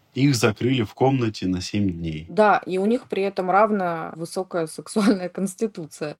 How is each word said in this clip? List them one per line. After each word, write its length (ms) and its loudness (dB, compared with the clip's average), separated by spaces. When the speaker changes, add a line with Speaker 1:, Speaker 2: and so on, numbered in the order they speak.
Speaker 1:
Их 220 4
закрыли 460 2
в 120 -6
комнате 520 0
на 140 0
семь 300 -2
дней. 380 -6
Speaker 2:
Да, 380 4
и 120 -4
у 80 0
них 220 0
при 140 -2
этом 280 -2
равно 640 2
высокая 500 -4
сексуальная 640 0
конституция. 920 -6